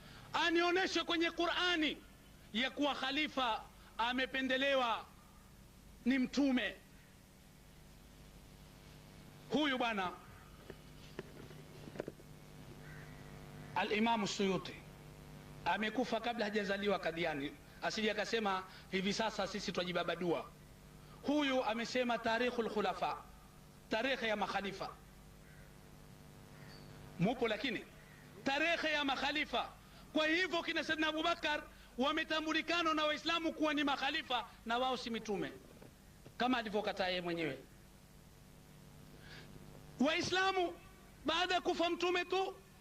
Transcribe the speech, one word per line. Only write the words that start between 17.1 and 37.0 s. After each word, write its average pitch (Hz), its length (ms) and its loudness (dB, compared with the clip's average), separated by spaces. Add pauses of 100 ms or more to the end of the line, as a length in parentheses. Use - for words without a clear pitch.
asije 208 300 2
akasema 202 520 0 (280)
hivi 190 220 2
sasa 208 340 0
sisi 196 240 -4
twajibabadua. 170 800 0 (720)
Huyu 277 400 4
amesema 233 540 2
Tarikhul 233 520 2
Khulafa, 185 480 0 (720)
tarehe 233 380 2
ya 214 80 2
makhalifa. 196 540 -2 (2250)
Mupo 226 280 4
lakini 214 380 -2 (580)
tarehe 311 480 2
ya 294 140 2
makhalifa. 269 640 0 (440)
Kwa 311 140 4
hivyo 339 360 4
kina 320 200 0
Sayyidina 311 240 2
Abubakar 311 560 2 (340)
wametambulikana 311 960 2
na 302 120 4
Waislamu 320 480 2
kuwa 302 200 2
ni 294 100 2
makhalifa 269 640 0 (180)
na 233 120 2
wao 262 200 2
si 247 120 -8
mitume, 208 420 -2 (840)
kama 247 200 2
alivyokataa 202 500 0